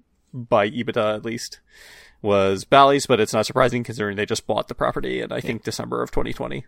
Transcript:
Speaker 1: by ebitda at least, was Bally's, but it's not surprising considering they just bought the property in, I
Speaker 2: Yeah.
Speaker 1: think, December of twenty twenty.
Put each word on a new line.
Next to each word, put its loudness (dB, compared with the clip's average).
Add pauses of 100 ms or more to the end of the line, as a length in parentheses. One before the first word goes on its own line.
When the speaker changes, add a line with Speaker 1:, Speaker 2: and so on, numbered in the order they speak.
(340)
Speaker 1:
by 0
ebitda -2
at -10
least, -10 (600)
was 2
Bally's, 6
but 4
it's 0
not 2
surprising 0
considering -6
they -2
just -4
bought -2
the -12
property -4
in, -8
I -6
Speaker 2:
Yeah. -6
Speaker 1:
think, -8
December -6
of -8
twenty 2
twenty. -8